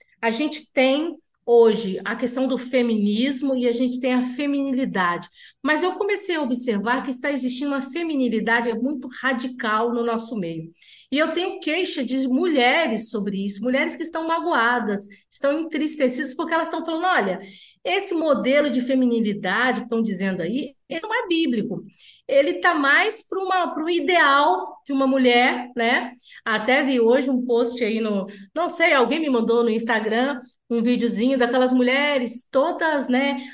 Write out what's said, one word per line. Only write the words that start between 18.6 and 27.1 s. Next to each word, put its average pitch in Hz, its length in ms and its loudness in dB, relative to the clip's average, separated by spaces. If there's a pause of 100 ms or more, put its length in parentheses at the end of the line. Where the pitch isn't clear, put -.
de 247 100 0
feminilidade 233 1000 0
que - 60 -10
estão 226 160 -2
dizendo 190 380 -2
aí, 220 340 -6 (140)
ele 330 140 -6
não 427 120 -6
é 466 140 -2
bíblico. 254 560 0 (420)
Ele 285 280 4
tá 349 200 2
mais 311 480 2
pra - 160 -6
uma, 370 360 -2
pra 302 100 -6
um 330 40 -4
ideal 339 960 2
de 285 80 -8
uma 269 140 2
mulher", 254 720 4
né? 240 340 0 (340)
Até 226 380 2
vi 262 160 2
hoje 254 320 4